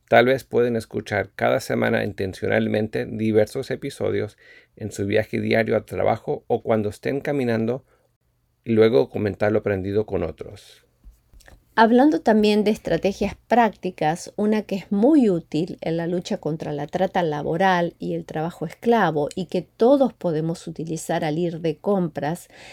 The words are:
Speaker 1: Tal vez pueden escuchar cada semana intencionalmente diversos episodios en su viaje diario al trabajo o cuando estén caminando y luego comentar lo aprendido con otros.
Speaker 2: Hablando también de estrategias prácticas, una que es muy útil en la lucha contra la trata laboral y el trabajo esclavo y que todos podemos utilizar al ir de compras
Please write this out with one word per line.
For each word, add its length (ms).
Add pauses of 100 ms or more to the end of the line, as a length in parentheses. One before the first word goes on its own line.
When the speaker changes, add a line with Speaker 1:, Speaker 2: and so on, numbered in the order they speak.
Speaker 1:
Tal 160
vez 180
pueden 320
escuchar 580
cada 280
semana 420
intencionalmente 1000
diversos 680
episodios 680 (380)
en 160
su 140
viaje 340
diario 380
al 80
trabajo 640
o 140
cuando 280
estén 320
caminando 640 (800)
y 80
luego 360
comentar 440
lo 60
aprendido 460
con 180
otros. 640 (920)
Speaker 2:
Hablando 460
también 420
de 60
estrategias 680 (120)
prácticas, 880
una 260
que 140
es 160
muy 400
útil 500
en 160
la 80
lucha 320
contra 340
la 140
trata 380
laboral 760
y 160
el 120
trabajo 420
esclavo 640
y 140
que 160
todos 500
podemos 540
utilizar 580
al 140
ir 220
de 160
compras 720 (240)